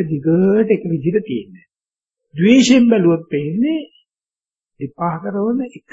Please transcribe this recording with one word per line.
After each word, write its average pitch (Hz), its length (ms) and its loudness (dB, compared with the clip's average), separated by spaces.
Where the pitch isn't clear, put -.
දිගට 175 680 0
එක 202 160 0
විදිහට 170 380 -2
තියෙන්නේ. 101 420 -10
ද්වේෂයෙන් 240 500 4
බැලුවොත් 170 420 2
පේන්නේ 196 540 -4
එපා 165 380 -6
කරන 202 480 -4
එක - 280 -18